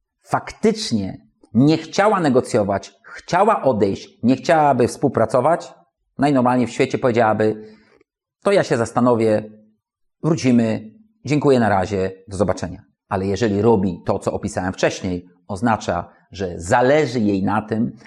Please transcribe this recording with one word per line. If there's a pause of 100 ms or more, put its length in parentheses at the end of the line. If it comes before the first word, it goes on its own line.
(240)
faktycznie (360)
nie
chciała
negocjować, (120)
chciała
odejść,
nie
chciałaby
współpracować, (440)
najnormalniej
w
świecie
powiedziałaby: (680)
„To
ja
się
zastanowię, (720)
wrócimy, (340)
dziękuję,
na
razie, (160)
do
zobaczenia”. (260)
Ale
jeżeli
robi
to,
co
opisałem
wcześniej, (220)
oznacza, (220)
że
zależy
jej
na
tym, (160)